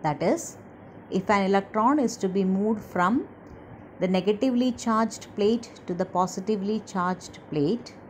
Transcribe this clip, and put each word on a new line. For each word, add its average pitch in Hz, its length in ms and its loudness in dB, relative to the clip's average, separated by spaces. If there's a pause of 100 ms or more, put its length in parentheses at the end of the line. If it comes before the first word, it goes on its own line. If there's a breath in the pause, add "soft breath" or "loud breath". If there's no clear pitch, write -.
That 147 180 0
is, 233 360 0 (520)
if - 220 -2
an 202 140 4
electron 214 520 2
is 233 200 2
to 190 120 0
be 190 140 2
moved 202 400 2
from 202 440 2 (720)
the 190 80 2
negatively 214 680 2
charged 226 640 -2
plate 220 520 0
to 180 80 -2
the 180 100 0
positively 190 800 0
charged 180 540 -4 (100)
plate 151 460 0 (140)